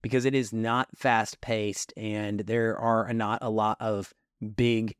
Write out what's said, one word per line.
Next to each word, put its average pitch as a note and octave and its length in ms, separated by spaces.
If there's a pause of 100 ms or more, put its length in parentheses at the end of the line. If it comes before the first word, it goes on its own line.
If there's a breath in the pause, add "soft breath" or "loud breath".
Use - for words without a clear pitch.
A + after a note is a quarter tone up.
because B2 240
it C3+ 80
is B2+ 180
not A2+ 420
fast-paced, A2 1000
and G#2+ 440
there A2+ 360
are A2+ 380
not A2 260
a A#2+ 100
lot G#2+ 300
of G#2+ 320 (420)
big A2+ 460